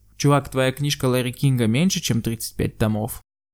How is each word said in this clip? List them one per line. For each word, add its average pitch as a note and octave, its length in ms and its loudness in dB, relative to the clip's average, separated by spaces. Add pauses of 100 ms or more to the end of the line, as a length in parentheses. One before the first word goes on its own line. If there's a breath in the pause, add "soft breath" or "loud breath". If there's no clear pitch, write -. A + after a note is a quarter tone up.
(180)
Чувак, C#3+ 320 2
твоя C3 220 0
книжка C#3+ 340 -4
Ларри B2+ 260 0
Кинга B2 360 2
меньше, D#3+ 320 2
чем - 220 0
тридцать - 340 -6
пять - 220 -4
томов. G#2+ 440 -2 (320)